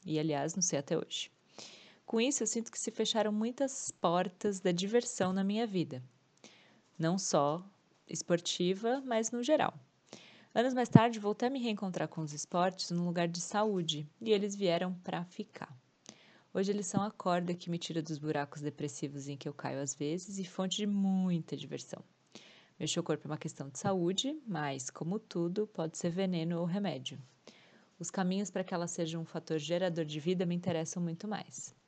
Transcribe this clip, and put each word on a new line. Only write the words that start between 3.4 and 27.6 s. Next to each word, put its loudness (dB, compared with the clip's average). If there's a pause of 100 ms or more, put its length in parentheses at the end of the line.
portas 0
da 4
diversão 2
na 2
minha 2
vida. 0 (960)
Não 2
só 4 (460)
esportiva, 0
mas 0
no -4
geral. 4 (800)
Anos 4
mais 2
tarde, 10
voltei 0
a -6
me -4
reencontrar 0
com -6
os -4
esportes 0
num 0
lugar 0
de -4
saúde, 0 (140)
e 2
eles 2
vieram 2 (100)
pra -4
ficar. -12 (800)
Hoje 2
eles 0
são 2
a -4
corda 0
que -8
me 0
tira -2
dos -2
buracos -2
depressivos -6
em -6
que -10
eu -6
caio -4
às -4
vezes -4
e -4
fonte -4
de 0
muita 2
diversão. -10 (800)
Mexer -2
o 0
corpo -2
é -6
uma -4
questão -8
de -14
saúde, 0
mas, -4
como -4
tudo, -2
pode -4
ser -2
veneno 0
ou 0
remédio. -2 (800)